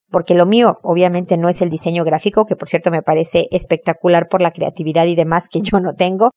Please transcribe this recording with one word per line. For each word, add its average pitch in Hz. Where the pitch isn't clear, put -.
porque -
lo 175
mío 220
obviamente 175
no 170
es 175
el 180
diseño 170
gráfico, 165
que 208
por -
cierto 170
me 165
parece 165
espectacular 170
por 185
la 170
creatividad 156
y 175
demás 165
que 165
yo 202
no 180
tengo 190